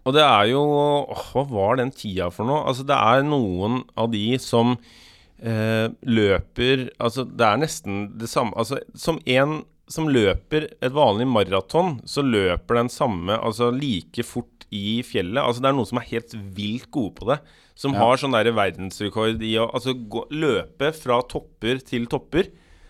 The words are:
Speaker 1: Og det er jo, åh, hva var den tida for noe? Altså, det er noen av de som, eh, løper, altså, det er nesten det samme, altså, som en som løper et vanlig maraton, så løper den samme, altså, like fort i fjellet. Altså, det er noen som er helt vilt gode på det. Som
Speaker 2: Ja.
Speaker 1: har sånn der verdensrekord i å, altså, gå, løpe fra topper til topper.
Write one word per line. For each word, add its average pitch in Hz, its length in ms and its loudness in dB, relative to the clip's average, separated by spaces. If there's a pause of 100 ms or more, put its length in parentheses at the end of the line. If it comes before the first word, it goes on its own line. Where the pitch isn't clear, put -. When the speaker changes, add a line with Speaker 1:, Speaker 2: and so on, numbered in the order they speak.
Speaker 1:
Og 131 160 0
det 151 80 6
er 110 260 6
jo, 139 140 2 (380)
åh, - 260 -8
hva 131 180 0
var 113 300 0
den 131 160 -2
tida 90 400 -4
for 110 160 -4
noe? 143 160 0
Altså, 135 240 -4
det 143 100 4
er 120 240 6
noen 117 600 0 (100)
av 113 180 -2
de 104 140 -2 (140)
som, 120 360 2 (600)
eh, 113 500 -2 (140)
løper, 120 920 2
altså, 117 340 -4
det - 180 0
er 110 160 4
nesten 101 400 -6 (120)
det 113 180 -10
samme, 120 240 -2
altså, 113 240 -4 (120)
som - 340 -4
en 139 340 2 (220)
som - 260 -6
løper 123 560 2 (140)
et 127 140 -2
vanlig 127 360 2
maraton, 113 720 0
så - 220 -4
løper 98 500 2
den 120 140 2
samme, 101 480 -2
altså, 113 320 0
like 120 560 -4
fort - 280 -10 (160)
i 104 320 -4
fjellet. 104 400 -4
Altså, 131 180 -2
det 135 100 2
er 139 60 0
noen 120 120 -2
som 120 100 -4
er 117 100 -10
helt - 260 -8 (200)
vilt 104 360 -6
gode 110 240 -4
på - 140 -10
det. 143 100 0 (360)
Som 139 180 -4
Speaker 2:
Ja. 107 80 0
Speaker 1:
har 120 160 6
sånn 135 160 -2
der 113 200 4
verdensrekord 104 920 -2
i 110 140 -2
å, 113 160 2
altså, 127 220 -4
gå, 117 360 -8
løpe 147 640 -2
fra 123 280 0
topper 131 600 -6
til 120 220 -4
topper. - 420 -2 (420)